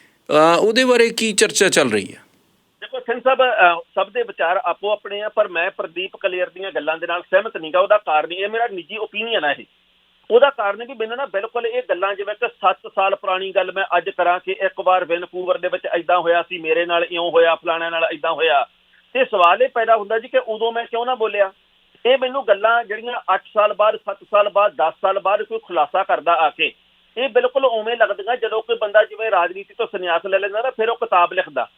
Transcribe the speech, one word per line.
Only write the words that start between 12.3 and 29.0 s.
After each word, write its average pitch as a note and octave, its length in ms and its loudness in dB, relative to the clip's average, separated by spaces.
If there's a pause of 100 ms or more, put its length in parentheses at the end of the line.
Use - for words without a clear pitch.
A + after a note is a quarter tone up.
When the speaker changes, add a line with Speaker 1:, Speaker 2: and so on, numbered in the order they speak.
Speaker 2:
ਕਿ - 140 -4
ਸੱਤ F#3 300 -2 (160)
ਸਾਲ G3 200 0
ਪੁਰਾਣੀ F#3+ 380 -4
ਗੱਲ F#3 200 0
ਮੈਂ F#3+ 120 -4 (140)
ਅੱਜ F3 120 -4
ਕਰਾਂ F3+ 300 0
ਕਿ F#3+ 120 -6
ਇੱਕ F#3+ 280 -4
ਵਾਰ F3+ 240 2
ਵੈਨਕੂਵਰ F3 540 -4
ਦੇ F3 100 -4
ਵਿੱਚ F3+ 200 -6 (100)
ਏਦਾਂ E3+ 220 0
ਹੋਇਆ E3+ 220 2
ਸੀ, F3+ 160 -10
ਮੇਰੇ D#3+ 280 0
ਨਾਲ E3+ 180 0
ਇਉਂ F3 260 -4
ਹੋਇਆ, E3 240 4
ਫਲਾਣਿਆਂ E3 360 -4
ਨਾਲ D#3+ 220 0
ਏਦਾਂ E3 200 -4
ਹੋਇਆ, D3 340 2 (460)
ਤੇ - 120 0
ਸਵਾਲ F#3+ 380 4
ਇਹ C4 60 2
ਪੈਦਾ A3+ 280 2
ਹੁੰਦਾ G#3+ 220 -2
ਜੀ A#3 100 -12
ਕਿ B3+ 100 0
ਉਦੋਂ A3+ 340 -4
ਮੈਂ A#3 120 -6
ਕਿਉਂ A#3 220 -6
ਨਾ B3+ 80 -2
ਬੋਲਿਆ। G#3 380 -2 (540)
ਇਹ B3+ 120 6
ਮੈਨੂੰ B3+ 300 -4
ਗੱਲਾਂ A3 360 4
ਜਿਹੜੀਆਂ A3 500 -4
ਅੱਠ G3 80 -2 (120)
ਸਾਲ G#3 200 2
ਬਾਅਦ, G#3+ 220 2
ਸੱਤ G3 220 -10 (120)
ਸਾਲ G#3 180 4
ਬਾਅਦ, G3+ 240 2
ਦਸ D#3 300 0
ਸਾਲ G3 160 2
ਬਾਅਦ G3 240 0
ਕੋਈ A3 160 -8
ਖੁਲਾਸਾ F3+ 460 -2
ਕਰਦਾ E3 280 0
ਆ D#3+ 180 2
ਕੇ, D#3 220 -4 (460)
ਇਹ B3+ 100 -2
ਬਿਲਕੁਲ B3 360 0
ਉਵੇਂ A#3 320 0
ਲੱਗਦੀਆਂ G3+ 400 0
ਜਦੋਂ A3 260 -4
ਕੋਈ A#3 140 -4
ਬੰਦਾ G#3+ 280 2